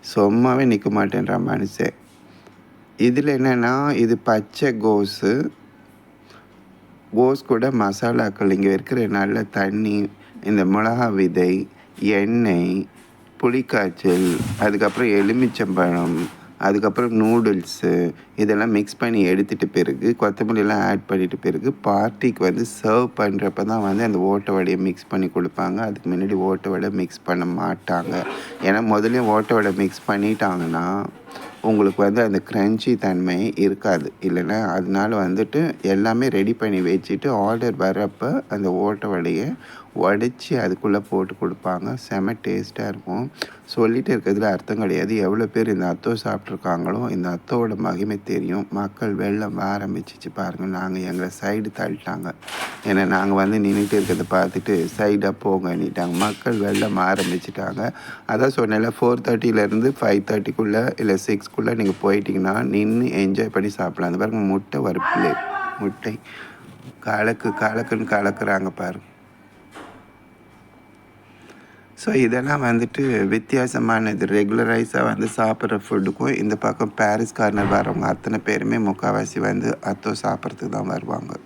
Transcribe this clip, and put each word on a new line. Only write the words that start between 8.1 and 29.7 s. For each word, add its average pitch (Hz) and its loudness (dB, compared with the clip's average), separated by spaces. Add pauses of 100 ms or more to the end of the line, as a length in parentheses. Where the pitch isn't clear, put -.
இங்க 98 4
இருக்கிற 117 0
நல்ல 101 0
தண்ணி, 101 -2 (360)
இந்த 101 2
மிளகா 110 2
விதை, 92 2 (320)
எண்ணெய், 98 2 (560)
புளிக்காய்ச்சல், 95 2 (220)
அதுக்கப்புறம் 104 2
எலுமிச்சம்பழம், 95 2 (400)
அதுக்கப்புறம் 104 2
நூடுல்ஸு, 101 2 (240)
இதெல்லாம் 107 2
மிக்ஸ் 104 0
பண்ணி 113 2
எடுத்துட்ட 98 0
பிறகு, 95 0
கொத்தமல்லி 110 0
எல்லாம் 104 2
ஆட் 98 0
பண்ணிட்ட 92 0
பிறகு, 123 -2 (100)
பார்ட்டிக்கு 107 0
வந்து 95 0 (160)
சர்வ் 117 2
பண்றப்ப 98 -2
தான் 107 -2
வந்து 101 0
அந்த 104 0
ஓட்டை 98 0
வடையை 92 0
மிக்ஸ் 92 -4
பண்ணி 92 0
கொடுப்பாங்க. 92 -2
அதுக்கு 104 -4
முன்னாடி 95 0
ஓட்டை 95 0
வடை 98 -2
மிக்ஸ் 92 -6
பண்ண 90 -2
மாட்டாங்க. 87 -4 (380)
ஏன்னா, 101 2
முதல்லயே 113 2
ஓட்டை 110 2
வடை 101 2